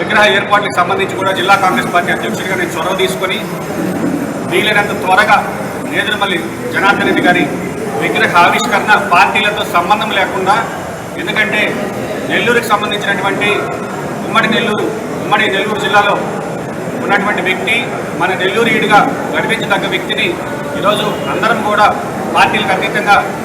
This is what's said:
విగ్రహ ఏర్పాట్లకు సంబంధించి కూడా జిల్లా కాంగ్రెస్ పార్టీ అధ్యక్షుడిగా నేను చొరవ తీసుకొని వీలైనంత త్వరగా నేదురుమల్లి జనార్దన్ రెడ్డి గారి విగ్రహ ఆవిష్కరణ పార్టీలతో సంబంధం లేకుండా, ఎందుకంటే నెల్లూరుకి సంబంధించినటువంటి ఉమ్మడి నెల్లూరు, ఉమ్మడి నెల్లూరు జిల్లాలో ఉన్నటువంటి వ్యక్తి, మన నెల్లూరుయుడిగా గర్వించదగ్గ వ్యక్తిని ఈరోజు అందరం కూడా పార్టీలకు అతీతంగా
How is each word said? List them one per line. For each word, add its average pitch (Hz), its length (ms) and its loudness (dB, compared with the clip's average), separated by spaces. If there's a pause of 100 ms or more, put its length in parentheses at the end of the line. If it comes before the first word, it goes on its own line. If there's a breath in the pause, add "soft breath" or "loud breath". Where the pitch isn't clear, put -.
విగ్రహ 208 240 4 (140)
ఏర్పాట్లకు 202 420 0
సంబంధించి 190 400 0
కూడా 190 180 0
జిల్లా 190 240 4
కాంగ్రెస్ 185 320 0
పార్టీ 175 220 2
అధ్యక్షుడిగా 190 440 -2
నేను 175 140 -2
చొరవ 175 280 -2
తీసుకొని 190 360 -2 (1120)
వీలైనంత 202 420 0 (120)
త్వరగా 208 340 6 (540)
నేదురుమల్లి 196 460 0 (360)
జనార్దన్ 196 340 2
రెడ్డి - 180 2
గారి 180 180 4 (560)
విగ్రహ 170 320 0 (120)
ఆవిష్కరణ - 480 2 (180)
పార్టీలతో 208 500 2 (140)
సంబంధం 208 420 2
లేకుండా, 190 380 2 (680)
ఎందుకంటే 214 400 0 (720)
నెల్లూరుకి 233 400 2
సంబంధించినటువంటి 196 800 0 (760)
ఉమ్మడి 220 260 2
నెల్లూరు, 214 320 0 (380)
ఉమ్మడి 208 220 2 (100)
నెల్లూరు 202 300 0
జిల్లాలో 202 280 4 (880)
ఉన్నటువంటి 196 440 0
వ్యక్తి, 185 280 0 (460)
మన 180 80 0 (120)
నెల్లూరుయుడిగా 214 580 2 (340)
గర్వించదగ్గ 202 600 0
వ్యక్తిని 220 340 -2 (520)
ఈరోజు 202 280 0 (260)
అందరం 226 260 0 (100)
కూడా 208 180 4 (480)
పార్టీలకు 202 400 0
అతీతంగా 202 420 2 (260)